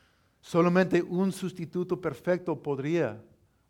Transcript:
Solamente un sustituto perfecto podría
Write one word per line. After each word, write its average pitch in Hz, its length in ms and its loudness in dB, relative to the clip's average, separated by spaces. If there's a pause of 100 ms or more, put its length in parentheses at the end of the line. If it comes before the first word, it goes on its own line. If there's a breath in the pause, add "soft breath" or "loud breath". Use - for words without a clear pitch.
(400 soft breath)
Solamente 175 600 4
un 175 300 0
sustituto 180 680 -4
perfecto 170 600 -2
podría 139 580 -2 (500)